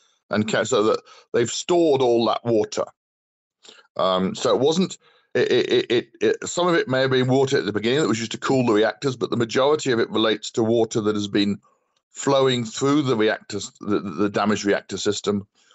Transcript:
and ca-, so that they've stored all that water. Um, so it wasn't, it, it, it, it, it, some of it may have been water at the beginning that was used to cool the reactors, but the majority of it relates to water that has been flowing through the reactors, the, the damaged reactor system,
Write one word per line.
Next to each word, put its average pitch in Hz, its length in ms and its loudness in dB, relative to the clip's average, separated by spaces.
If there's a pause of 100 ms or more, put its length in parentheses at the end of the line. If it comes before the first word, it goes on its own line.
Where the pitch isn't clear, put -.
(300)
and 107 220 -2
ca-, 107 140 0
so 107 180 2
that 110 180 2 (300)
they've 120 180 0
stored 160 520 2
all 120 240 2
that - 180 -2
water. 113 400 -2 (1120)
Um, 92 400 0
so 117 180 0
it 101 60 2
wasn't, 160 380 0 (360)
it, 123 160 0
it, 120 220 2
it, 123 180 2
it, 117 200 0 (120)
it, - 260 0
some 175 200 -2
of 170 80 2
it - 140 0
may 131 100 0
have 135 120 0
been 127 160 2
water 135 300 2
at - 80 0
the 101 80 -4
beginning 117 280 -2
that - 80 0
was 113 100 -2
used 113 140 -6
to - 40 -10
cool 131 280 0
the 113 80 2
reactors, 110 420 0
but - 160 -4
the 117 60 -2
majority 131 540 0
of 113 80 0
it 101 120 0
relates 110 400 -2
to 117 120 0
water 113 360 0
that 104 160 0
has 104 140 -4
been 101 280 0 (540)
flowing 135 540 0
through 139 360 0
the 127 140 0
reactors, 107 640 -2
the, 95 220 -2
the 95 280 -2
damaged 104 360 -2
reactor 98 320 -2
system, 101 500 -2 (280)